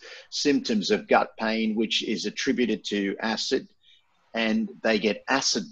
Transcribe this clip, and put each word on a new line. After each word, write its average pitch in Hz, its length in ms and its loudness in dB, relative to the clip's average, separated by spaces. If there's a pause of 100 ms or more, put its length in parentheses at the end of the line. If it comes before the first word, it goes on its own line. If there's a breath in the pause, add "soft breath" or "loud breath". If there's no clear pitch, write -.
(300 loud breath)
symptoms 120 600 0
of 101 160 2
gut - 320 4
pain, 110 360 0
which 110 280 0
is 110 220 -4
attributed 110 600 0
to 98 360 0
acid, - 480 -2 (680 soft breath)
and 110 340 0 (140)
they 110 160 4
get 101 300 0
acid 127 420 0